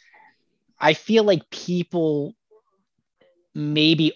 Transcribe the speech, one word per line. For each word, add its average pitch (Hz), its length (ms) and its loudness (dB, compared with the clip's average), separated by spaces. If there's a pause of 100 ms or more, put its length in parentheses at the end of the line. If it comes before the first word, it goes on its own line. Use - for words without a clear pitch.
(800)
I 156 160 2
feel 214 300 0
like 190 260 0
people 170 840 -4 (1200)
maybe 151 600 0